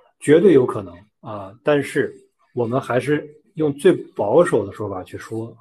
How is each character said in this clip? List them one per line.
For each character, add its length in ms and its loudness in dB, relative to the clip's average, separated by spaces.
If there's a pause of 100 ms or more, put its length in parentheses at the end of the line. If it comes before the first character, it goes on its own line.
(200)
绝 200 4
对 140 6
有 120 6
可 160 -4
能 140 -14 (240)
啊， 340 -14 (100)
但 200 0
是 320 -6 (400)
我 100 -2
们 160 -4
还 180 -2
是 240 -2 (300)
用 220 -2
最 180 4 (220)
保 280 2
守 220 -2
的 80 -12
说 160 -10
法 140 -10
去 160 -18
说 420 -10